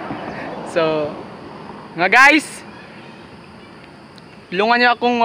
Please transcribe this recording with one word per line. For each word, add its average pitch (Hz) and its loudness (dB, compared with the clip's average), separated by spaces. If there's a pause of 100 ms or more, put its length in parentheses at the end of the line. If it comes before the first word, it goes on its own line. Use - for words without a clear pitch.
(760)
So, 156 0 (880)
nga 165 0
guys, 269 6 (2000)
tulungan 220 2
nyo 240 4
akong 240 0